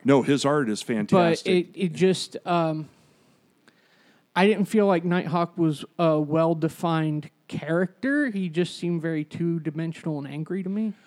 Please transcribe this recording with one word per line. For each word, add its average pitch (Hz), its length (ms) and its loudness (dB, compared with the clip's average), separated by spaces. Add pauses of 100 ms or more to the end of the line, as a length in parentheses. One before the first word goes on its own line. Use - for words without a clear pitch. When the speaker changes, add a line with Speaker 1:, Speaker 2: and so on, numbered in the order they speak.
Speaker 1:
No, 135 160 8
his 139 240 2
art 139 240 2
is 104 140 -4
fantastic. 160 640 2
Speaker 2:
But 180 340 0
it, 196 60 -2
it 160 80 -4
just, 180 520 0
um, 160 440 -2 (1500)
I 180 120 4
didn't 202 180 2
feel 214 200 2
like 180 180 2
Nighthawk 175 540 -2
was 160 260 0 (140)
a 160 220 2
well-defined 160 1120 0 (180)
character. 190 840 -2
He 190 200 -4
just 165 280 -4
seemed 170 240 -4
very 160 220 -4
two-dimensional 160 960 -6
and 139 80 -10
angry 156 360 -8
to 180 60 -8
me. 208 240 -4 (140)